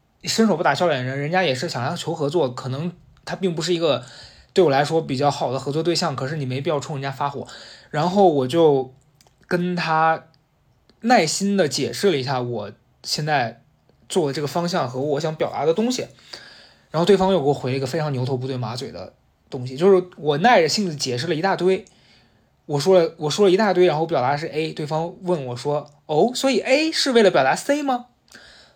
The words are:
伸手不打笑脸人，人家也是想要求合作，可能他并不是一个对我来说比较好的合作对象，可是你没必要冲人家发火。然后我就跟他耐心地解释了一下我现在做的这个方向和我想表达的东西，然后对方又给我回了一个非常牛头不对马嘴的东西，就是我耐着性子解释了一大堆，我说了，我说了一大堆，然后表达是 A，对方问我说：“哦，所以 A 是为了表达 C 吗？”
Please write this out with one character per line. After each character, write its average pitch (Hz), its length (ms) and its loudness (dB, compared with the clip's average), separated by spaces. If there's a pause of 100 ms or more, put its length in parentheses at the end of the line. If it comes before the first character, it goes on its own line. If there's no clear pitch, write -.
(220)
伸 220 240 2
手 190 100 2
不 160 60 -4
打 160 100 2
笑 180 140 0
脸 135 180 0
人， 131 140 -6
人 143 140 -4
家 185 100 2
也 156 100 0
是 127 160 -4
想 120 160 -6
要 135 120 -4
求 151 180 -6
合 143 160 -2
作， 143 240 0
可 123 140 -10
能 151 240 -6 (320)
他 - 120 -8
并 180 180 -2
不 165 80 -6
是 175 120 0
一 165 40 -2
个 139 260 0 (480)
对 185 120 6
我 151 60 4
来 135 140 4
说 160 160 0
比 147 160 -6
较 143 140 2
好 139 220 -4
的 135 60 -4
合 135 120 -6
作 156 120 -2
对 165 120 0
象， 156 220 -2
可 131 100 -6
是 151 100 -6
你 147 80 -4
没 127 160 -4
必 143 80 -4
要 151 120 0
冲 147 160 -10
人 135 60 -8
家 139 100 -6
发 143 160 -4
火。 135 180 -8 (440)
然 151 180 0
后 190 200 6
我 139 180 2
就 139 460 2 (540)
跟 180 300 -2
他 160 480 0 (800)
耐 226 220 4
心 196 320 -2
地 175 120 4
解 120 240 -4
释 196 180 2
了 156 60 2
一 131 60 -2
下 127 180 -2
我 110 320 -6 (320)
现 - 200 -6
在 147 380 -2 (460)
做 175 180 0
的 139 60 -2
这 156 80 -4
个 143 80 -4
方 175 200 -2
向 165 200 -2
和 123 120 -6
我 147 200 -2
想 160 160 -4
表 147 140 -2
达 120 140 -4
的 165 80 2
东 226 200 0
西， - 160 -6 (800)
然 156 100 -2
后 170 40 2
对 196 120 6
方 190 160 2
又 180 80 2
给 139 60 -2
我 143 80 2
回 131 160 -6
了 127 60 -2
一 135 40 -4
个 135 60 -6
非 131 120 -4
常 151 120 -4
牛 127 140 -4
头 127 120 -4
不 123 100 -6
对 131 100 -6
马 117 180 -6
嘴 120 160 -10
的 87 220 -14 (360)
东 127 180 -10
西， 131 100 -10
就 175 140 4
是 180 140 6 (120)
我 147 220 0
耐 226 220 6
着 240 80 2
性 208 200 -2
子 151 80 -6
解 131 200 -4
释 127 100 -4
了 175 80 -2
一 151 80 -4
大 190 120 0
堆， 185 300 0 (800)
我 143 140 -2
说 185 200 6
了， 165 180 0
我 151 120 -4
说 208 160 2
了 175 60 6
一 185 40 4
大 208 160 2
堆， 180 140 4
然 151 120 2
后 165 80 0
表 156 140 0
达 131 160 0
是 156 100 -6
A， 156 260 -4
对 156 140 -6
方 160 360 -4
问 175 240 -2
我 123 100 -8
说 147 340 -4 (160)
：“哦， 170 280 2
所 269 160 0
以 247 100 2
A 311 300 2
是 285 220 -2
为 233 100 6
了 190 80 8
表 147 140 4
达 135 100 2
C 285 280 -2
吗？” 254 240 -4 (680)